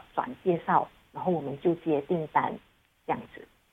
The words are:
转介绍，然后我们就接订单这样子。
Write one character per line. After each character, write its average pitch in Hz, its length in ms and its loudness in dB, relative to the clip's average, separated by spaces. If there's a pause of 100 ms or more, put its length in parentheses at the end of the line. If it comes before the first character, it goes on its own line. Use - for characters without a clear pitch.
(140)
转 - 160 -2 (140)
介 170 240 2
绍， 151 180 4 (280)
然 - 100 -8
后 185 80 2
我 165 80 2
们 139 220 -6
就 175 140 4
接 151 260 0
订 160 260 -2
单 131 260 0 (520)
这 156 80 -2
样 - 80 -6 (120)
子。 - 80 -16 (320)